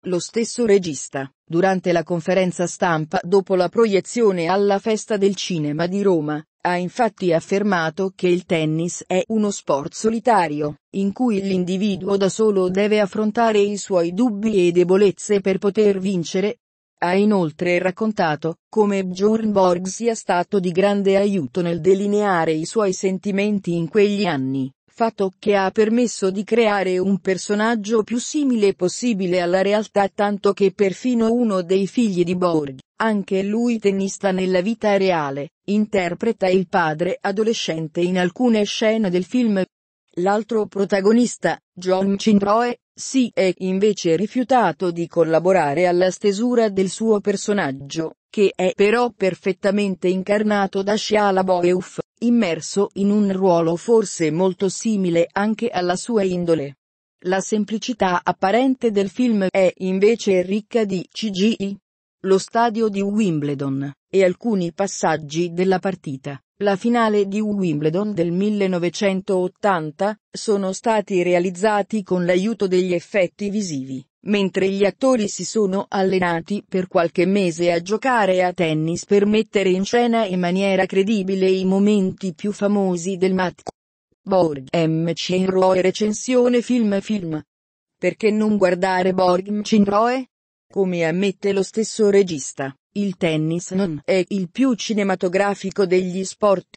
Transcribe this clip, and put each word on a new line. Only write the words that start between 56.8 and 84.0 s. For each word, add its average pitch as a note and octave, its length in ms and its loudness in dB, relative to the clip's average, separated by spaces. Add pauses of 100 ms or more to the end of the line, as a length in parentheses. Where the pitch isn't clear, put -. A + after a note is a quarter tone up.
La F#3+ 160 0
semplicità G#3 840 -2
apparente A#3 680 0
del G3 200 0
film A3 400 0
è F#3 280 2
invece F#3+ 640 2
ricca G#3 460 -2
di F#3+ 240 -6
C - 180 -8
G G3 300 0
I. G3 180 -8 (440)
Lo F#3+ 180 2
stadio A3+ 500 0
di G3 140 -2
Wimbledon, C#3+ 880 -2 (180)
e F#3+ 140 4
alcuni F#3 480 -2
passaggi E3 800 -2
della F#3 260 0
partita, C#3+ 640 -8 (220)
la G3+ 120 2
finale G#3+ 540 0
di G3 100 -4
Wimbledon F#3+ 760 -2
del F3 180 0
millenovecentottanta, F#3+ 1900 -2 (100)
sono G3 440 -2
stati G3+ 500 0
realizzati F#3+ 800 0
con F3+ 220 -2
l'aiuto F#3+ 420 0
degli F3+ 280 0
effetti F#3+ 540 -2
visivi, C#3 560 -6 (180)
mentre G3 480 0
gli G3 140 0
attori G#3+ 440 0
si - 160 -10
sono G3 440 -2
allenati F#3 800 -2
per F#3 220 -4
qualche F3 380 2
mese F3 440 0
a E3+ 100 0
giocare G3+ 600 0
a F3+ 100 0
tennis D#3+ 520 -2
per G3+ 200 4
mettere G#3 440 0
in F#3 160 0
scena A#3 400 2
in F3+ 160 -2
maniera F#3+ 460 0
credibile F#3+ 640 0
i F#3+ 160 2
momenti F#3+ 720 0
più G#3 160 -6
famosi G3 680 -2
del F#3+ 160 2
match. F3+ 280 -4 (580)